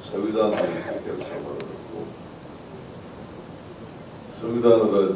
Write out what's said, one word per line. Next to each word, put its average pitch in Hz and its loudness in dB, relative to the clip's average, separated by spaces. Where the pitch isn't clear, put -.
ಸಂವಿಧಾನದ 107 2
ರೀತಿ - -4
ಕೆಲಸ - -6
ಮಾಡಬೇಕು, - -8
ಸಂವಿಧಾನದ 113 8